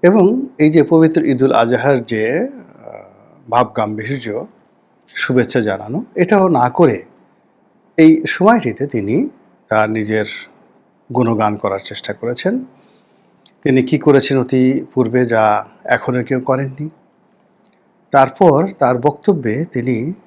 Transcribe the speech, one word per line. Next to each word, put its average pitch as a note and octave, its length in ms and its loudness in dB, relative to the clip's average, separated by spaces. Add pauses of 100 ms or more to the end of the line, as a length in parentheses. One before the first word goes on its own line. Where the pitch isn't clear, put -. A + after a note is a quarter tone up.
এবং G#3 440 2 (120)
এই D3+ 120 4
যে D#3 120 4
পবিত্র D#3+ 400 2
ঈদুল C3 300 0
আজহার A#2+ 500 0
যে, A#2+ 460 -4
আহ, - 1000 -20
ভাব A#2+ 260 2
গাম্ভীর্য, A2 720 -6 (640)
শুভেচ্ছা B2+ 520 -2
জানানো, G#2+ 440 -6 (100)
এটাও F#3 340 2
না B2 220 2
করে B2 320 2 (960)
এই D#3+ 320 6
সময়টিতে F#3 580 0
তিনি B2+ 420 -4 (400)
তার A2 220 0
নিজের A2 340 -2 (920)
গুণগান G#2+ 420 0
করার G2 220 -4
চেষ্টা - 340 -10
করেছেন। F3+ 520 -6 (1000)
তিনি C3 200 2
কি C3 160 -2
করেছেন C#3 420 2
অতি B2+ 440 0 (100)
পূর্বে, B2 320 0
যা A2 400 0 (180)
এখনও B2 400 -2
কেউ C3 160 -2
করেননি। C3+ 480 -6 (1200)
তারপর C#3+ 580 4 (100)
তার B2+ 200 2
বক্তব্যে C#3 680 -2
তিনি B2 480 -4 (140)